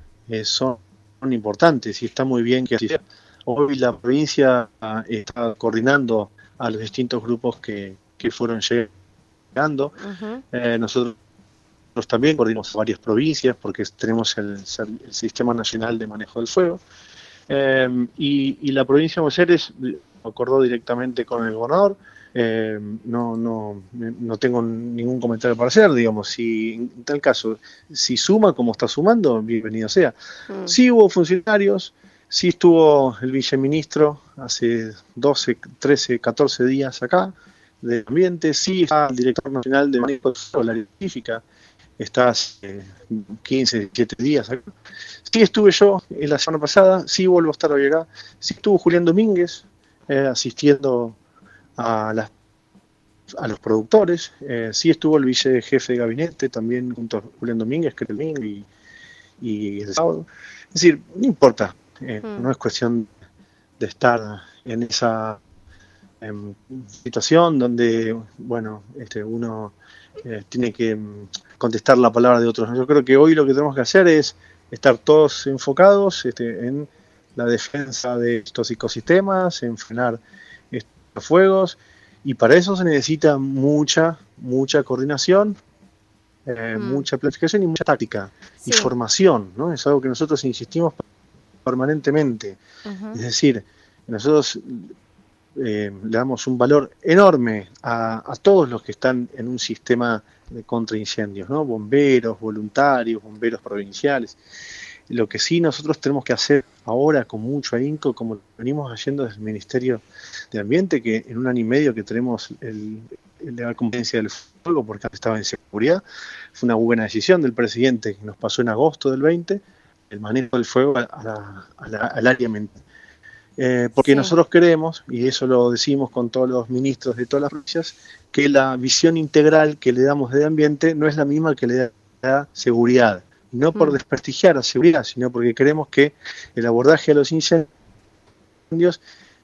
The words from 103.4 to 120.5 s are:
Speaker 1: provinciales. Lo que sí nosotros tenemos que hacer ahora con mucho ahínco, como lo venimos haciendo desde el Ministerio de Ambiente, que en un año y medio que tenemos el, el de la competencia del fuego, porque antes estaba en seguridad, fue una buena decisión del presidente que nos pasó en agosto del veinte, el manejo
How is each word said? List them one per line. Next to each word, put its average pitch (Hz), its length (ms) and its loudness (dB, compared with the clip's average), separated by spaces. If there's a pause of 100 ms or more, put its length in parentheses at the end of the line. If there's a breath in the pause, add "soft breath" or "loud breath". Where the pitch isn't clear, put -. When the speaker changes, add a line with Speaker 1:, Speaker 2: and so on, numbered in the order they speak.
Speaker 1:
provinciales. 104 760 -6 (720 loud breath)
Lo 117 200 -2
que - 120 -10
sí 170 200 0
nosotros 151 400 -2
tenemos 139 240 -4
que - 80 -2
hacer 135 320 0 (200)
ahora 135 400 0
con 110 160 -12
mucho 131 360 -6
ahínco, 147 380 -4
como 113 220 -8
lo 101 40 -16 (160)
venimos 135 360 -6
haciendo 139 320 -6
desde 104 140 -10
el 107 40 -16
Ministerio 113 580 -4 (520 loud breath)
de 110 80 -6
Ambiente, 147 420 0
que 110 260 -4
en 113 100 -12
un 127 100 -4
año 123 120 0
y 113 40 -2
medio 131 280 2
que 107 120 -6
tenemos 120 440 -6 (120)
el, 107 400 -12 (440)
el 120 120 -12
de 120 80 -10
la 117 100 -6
competencia 117 460 -4
del 107 100 -4
fuego, - 540 -4
porque 107 240 -10
antes - 100 -20
estaba 110 180 -2
en 104 80 -6
seguridad, 143 580 -2 (500 loud breath)
fue - 160 -2
una 117 80 2
buena 117 280 2
decisión 156 380 2
del 127 120 0
presidente 117 640 0
que 101 80 -20
nos 104 120 -14
pasó 113 260 -2
en 120 60 -2
agosto 139 420 0
del 135 120 -2
veinte, 170 380 0 (500 soft breath)
el 104 100 -14
manejo 120 360 -4